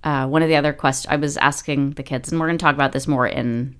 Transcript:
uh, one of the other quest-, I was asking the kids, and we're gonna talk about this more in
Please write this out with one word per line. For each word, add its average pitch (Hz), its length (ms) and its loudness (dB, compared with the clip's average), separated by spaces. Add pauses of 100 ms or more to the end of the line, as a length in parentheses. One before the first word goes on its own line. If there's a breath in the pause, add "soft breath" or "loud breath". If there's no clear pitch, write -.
uh, 135 240 2
one 156 160 4
of 165 40 2
the 160 80 4
other 147 160 2
quest-, - 380 -2
I 151 60 2
was 147 220 -2
asking 139 540 0
the 139 120 -10
kids, 131 280 -6
and 165 80 -2
we're 160 60 0
gonna 165 140 -2
talk 147 160 2
about 139 160 2
this 135 160 -4
more 131 180 2
in 120 540 -2